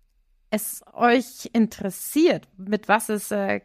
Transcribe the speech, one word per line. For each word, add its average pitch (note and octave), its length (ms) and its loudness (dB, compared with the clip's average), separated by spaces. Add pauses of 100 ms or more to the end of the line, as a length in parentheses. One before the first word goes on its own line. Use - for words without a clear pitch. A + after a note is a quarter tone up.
(500)
es - 340 -6 (100)
euch A#3+ 600 0
interessiert, A3+ 920 0 (100)
mit G#3 300 -6
was G#3+ 220 2
es, G#3+ 220 -6
äh, G3+ 340 -2